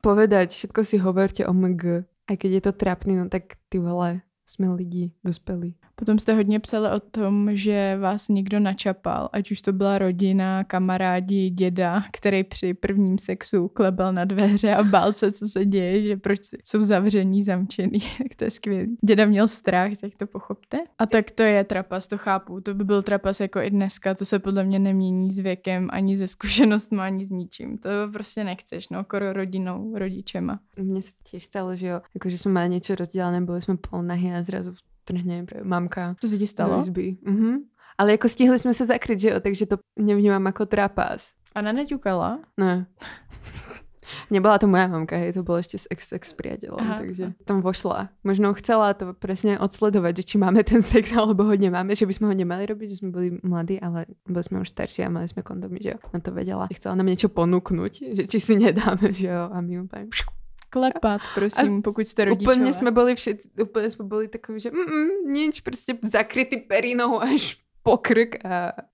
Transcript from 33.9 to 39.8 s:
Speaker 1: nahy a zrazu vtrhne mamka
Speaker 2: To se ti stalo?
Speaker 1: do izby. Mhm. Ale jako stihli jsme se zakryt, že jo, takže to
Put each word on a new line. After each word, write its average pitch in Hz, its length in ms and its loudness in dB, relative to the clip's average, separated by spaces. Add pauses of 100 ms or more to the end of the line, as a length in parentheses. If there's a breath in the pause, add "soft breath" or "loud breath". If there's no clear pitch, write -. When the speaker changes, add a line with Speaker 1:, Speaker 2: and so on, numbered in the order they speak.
Speaker 1:
nahy 175 320 -2
a 175 80 -4
zrazu 185 300 -6
vtrhne 180 720 -6 (180)
mamka 175 580 -4
Speaker 2:
To 233 60 -4
se 208 100 -2
ti 202 100 0
stalo? - 280 0
Speaker 1:
do 185 40 2
izby. 185 460 -4
Mhm. 220 320 2 (400 soft breath)
Ale 202 140 4
jako 214 180 4
stihli 254 300 6
jsme 247 140 2
se 254 120 0
zakryt, 233 340 0
že 214 100 4
jo, 208 100 2
takže 202 260 -2
to 196 120 -2 (220)